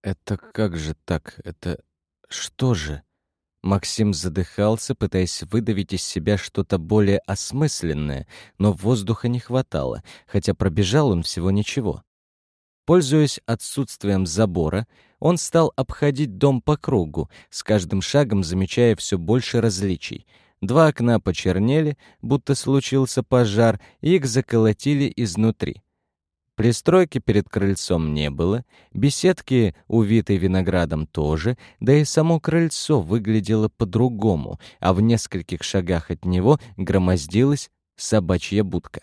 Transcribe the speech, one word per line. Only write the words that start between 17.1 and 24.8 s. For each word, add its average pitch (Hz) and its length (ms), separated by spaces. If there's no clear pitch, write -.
с - 100
каждым 95 400
шагом 107 420
замечая 95 520
все - 240
больше 113 420
различий. 98 640
Два 135 260
окна 120 320
почернели, 117 800
будто 131 320
случился 135 680
пожар, 113 580
и 175 140
их 147 100
заколотили 120 880